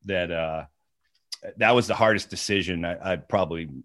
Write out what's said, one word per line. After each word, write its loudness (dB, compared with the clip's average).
that, -2
uh, -4
that 6
was 4
the 0
hardest 4
decision -2
I, -2
I -4
probably -2